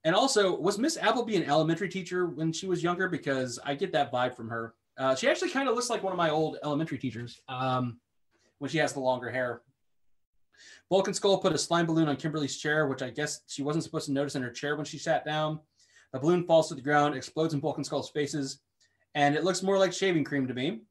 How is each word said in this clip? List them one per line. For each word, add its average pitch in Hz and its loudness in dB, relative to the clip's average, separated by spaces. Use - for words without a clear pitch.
And 165 2
also, 208 4
was 196 0
Miss 285 0
Appleby 220 0
an 160 2
elementary 160 2
teacher 180 -4
when 160 -2
she 190 -6
was 175 0
younger? 175 0
Because 135 -2
I 143 -2
get 180 -4
that 143 0
vibe 127 0
from 113 -10
her. 113 -6
Uh, 131 2
she 240 0
actually 339 0
kinda 269 0
looks 240 -2
like 214 -2
one 190 -2
of 180 -4
my 165 2
old 156 0
elementary 147 -2
teachers, 120 -8
um, 127 -2
when 139 -6
she 156 0
has 143 2
the 139 -6
longer 127 0
hair. 123 -2
Bulk 190 4
and 196 -4
Skull 196 4
put 185 2
a 143 0
slime 170 2
balloon 160 4
on 139 0
Kimberly's 151 -4
chair, 151 2
which 135 -2
I 123 -6
guess 147 -4
she - -8
wasn't 151 0
supposed - -6
to 147 -2
notice 139 0
in 131 -2
her 120 -6
chair 147 -4
when 151 -6
she 147 -10
sat 151 -2
down. 156 -2
The 131 -6
balloon 175 4
falls 160 6
to 165 -8
the 131 -12
ground, 147 4
explodes 156 -2
in 139 0
Bulk 143 -2
and 143 -4
Skull's - -4
faces, 143 -4
and 143 4
it 151 0
looks 185 0
more 196 4
like 190 4
shaving 180 2
cream 135 0
to 123 -6
me. 143 -4